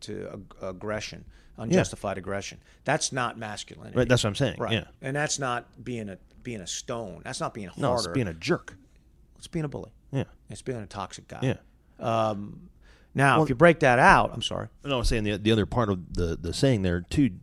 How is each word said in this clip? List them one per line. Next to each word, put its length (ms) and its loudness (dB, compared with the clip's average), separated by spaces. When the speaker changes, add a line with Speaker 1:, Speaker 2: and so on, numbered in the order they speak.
Speaker 1:
to 320 -10
ag-, 220 -16
aggression, 560 -8
Speaker 2:
Yeah. 80 -10
Speaker 1:
unjustified 540 0
aggression. 400 -8
That's 280 -2
not 260 -4
masculinity. 580 -12
Speaker 2:
Right, 120 2
that's 160 4
what 60 0
I'm 60 -4
saying, 220 -2
Speaker 1:
Right. 140 -4
Speaker 2:
yeah. 120 -2
Speaker 1:
And 160 -6
that's 220 -2
not 440 -6
being 280 -8
a, 80 -14
being 180 -10
a 60 -14
stone. 580 -10
That's 160 -10
not 140 -6
being 220 -10
Speaker 2:
No, 180 2
it's 100 0
Speaker 1:
harder. 100 -6
Speaker 2:
being 140 0
a 60 -6
jerk. 420 -4
Speaker 1:
It's 100 -18
being 160 -4
a 40 -6
bully. 220 -10
Speaker 2:
Yeah. 140 -2
Speaker 1:
It's 120 -14
being 180 -8
a 60 -12
toxic 420 -10
guy. 140 -14
Speaker 2:
Yeah. 140 0
Speaker 1:
Um, 680 -2
now, 220 6
Speaker 2:
Well 80 6
Speaker 1:
if 60 0
you 40 2
break 260 8
that 180 6
out, 340 8
I'm 100 -8
sorry. 260 -6
Speaker 2:
No, 140 -2
I'm 60 -2
saying 200 2
the, 120 0
the 160 4
other 140 6
part 240 2
of 240 -4
the, 260 0
the 140 -4
saying 280 4
there, 200 2
too, 280 2